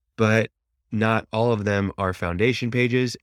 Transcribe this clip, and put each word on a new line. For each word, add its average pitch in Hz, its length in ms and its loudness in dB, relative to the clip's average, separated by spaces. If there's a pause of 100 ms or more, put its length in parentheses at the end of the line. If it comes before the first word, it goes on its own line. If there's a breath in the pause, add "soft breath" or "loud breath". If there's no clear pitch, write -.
(160)
but 110 340 2 (400)
not 110 420 0
all 117 200 2
of 104 120 -2
them 101 320 0
are 95 160 -2
foundation 107 580 -2
pages 123 520 0